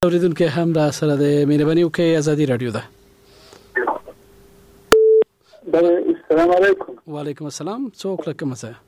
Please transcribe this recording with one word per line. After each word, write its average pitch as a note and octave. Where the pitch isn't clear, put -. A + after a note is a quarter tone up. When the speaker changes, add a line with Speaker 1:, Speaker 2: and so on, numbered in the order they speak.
Speaker 1:
اوریدونکی F3
هم E3
را D3+
سره D3
دی. D3
مهرباني D3+
وکړئ، E3
ازادي D3+
راډیو B2
ده. A#2
Speaker 2:
بله، E3+
السلام E3
علیکم. F#3
Speaker 1:
وعلیکم D3
السلام. G3+
څوک F#3+
له D#3
کومه C3+
ځایه؟ A#2